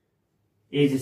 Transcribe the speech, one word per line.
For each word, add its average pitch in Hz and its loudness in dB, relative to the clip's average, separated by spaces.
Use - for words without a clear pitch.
is 139 0